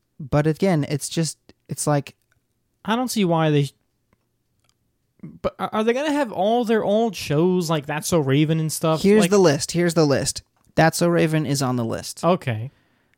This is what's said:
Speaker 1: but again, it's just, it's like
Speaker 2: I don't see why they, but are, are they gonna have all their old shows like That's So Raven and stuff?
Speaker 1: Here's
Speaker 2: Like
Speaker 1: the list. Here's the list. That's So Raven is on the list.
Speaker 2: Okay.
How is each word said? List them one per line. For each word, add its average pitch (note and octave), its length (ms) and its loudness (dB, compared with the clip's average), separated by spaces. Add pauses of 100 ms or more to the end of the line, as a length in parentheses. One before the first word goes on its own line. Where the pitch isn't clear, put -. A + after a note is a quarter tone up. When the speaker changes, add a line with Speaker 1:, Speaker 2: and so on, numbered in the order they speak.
(200)
Speaker 1:
but D3 280 -2
again, D#3+ 420 0
it's C#3+ 200 -6
just, - 280 -6 (320)
it's - 180 -8
like D3 280 -2 (680)
Speaker 2:
I G#3+ 140 -4
don't B3+ 120 -2
see G#3+ 140 -2
why D#3+ 280 0
they, C#3+ 180 2 (1500)
but - 380 -10
are, F#3 120 -6
are A3 140 -2
they A#3 80 4
gonna C#4+ 180 -2
have C#4+ 220 -2
all A3+ 320 0
their A3 180 0
old G#3+ 320 0
shows E3+ 540 0
like D#3 160 -2
That's D3+ 220 -8
So F3 120 2
Raven D3+ 400 2
and D#3 120 -4
stuff? D#3+ 300 -2
Speaker 1:
Here's G#3 200 6
Speaker 2:
Like F3 100 4
Speaker 1:
the G#3 60 4
list. D3+ 340 4
Here's E3+ 220 0
the D#3+ 120 4
list. C3 380 -2 (320)
That's D#3+ 220 2
So F3 100 2
Raven E3 380 2
is C3+ 160 -2
on B2+ 160 -2
the A#2+ 80 -2
list. - 400 -8
Speaker 2:
Okay. C3 460 -2 (460)